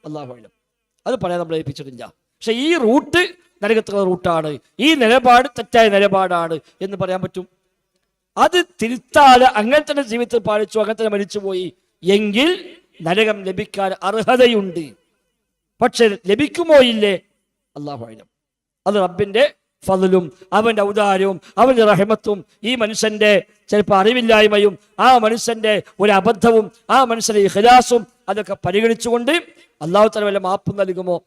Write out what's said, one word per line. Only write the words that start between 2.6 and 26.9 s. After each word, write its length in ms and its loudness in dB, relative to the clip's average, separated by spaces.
ഈ 40 -2
റൂട്ട് 380 2
നരകത്തിലുള്ള 480 -2
റൂട്ടാണ്, 400 -4
ഈ 20 4
നിലപാട് 440 4
തെറ്റായ 280 2
നിലപാടാണ് 600 0
എന്ന് 180 -10
പറയാൻ 220 -6
പറ്റും. 220 -12
അത് 140 2
തിരുത്താതെ 680 4
അങ്ങനെ 280 0
തന്നെ 220 -4
ജീവിതത്തിൽ 380 -4
പാലിച്ചു, 340 -4
അങ്ങനെ 160 -4
തന്നെ 180 -4
മരിച്ചുപോയി 500 -6
എങ്കിൽ 340 0
നരകം 320 -4
ലഭിക്കാൻ 420 -8
അർഹതയുണ്ട്. 760 0
പക്ഷെ 220 0
ലഭിക്കുമോ 480 2
ഇല്ലേ? 220 -2
അല്ലാഹു 300 -14
അഅലം. 200 -20
അത് 160 -2
റബ്ബിന്റെ 400 -2
ഫضലും 380 2
അവന്റെ 300 0
ഔദാര്യവും 500 -2
അവന്റെ 280 4
റഹ്മത്തും 480 0
ഈ 40 -2
മനുഷ്യന്റെ 480 0
ചിലപ്പോൾ 300 2
അറിവില്ലായ്മയും 760 2
ആ 20 6
മനുഷ്യന്റെ 500 -2
ഒരു 160 2
അബദ്ധവും 480 2